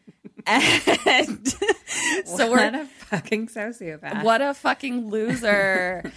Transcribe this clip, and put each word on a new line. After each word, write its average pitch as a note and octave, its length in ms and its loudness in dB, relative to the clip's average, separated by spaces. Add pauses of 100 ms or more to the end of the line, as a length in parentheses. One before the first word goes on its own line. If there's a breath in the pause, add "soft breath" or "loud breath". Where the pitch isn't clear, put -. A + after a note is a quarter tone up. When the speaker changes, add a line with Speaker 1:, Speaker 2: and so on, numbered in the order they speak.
(460)
Speaker 1:
And - 1040 2
<laughs> A4+ 760 -2
so F3+ 260 0
Speaker 2:
What - 0 -
Speaker 1:
we're A#3 320 2
Speaker 2:
a C#4+ 40 -10
fucking A3 640 -6
sociopath. E3 760 -8
Speaker 1:
What A3+ 160 4
a C#4+ 140 -2
fucking B3 560 -4
loser. G3 1080 0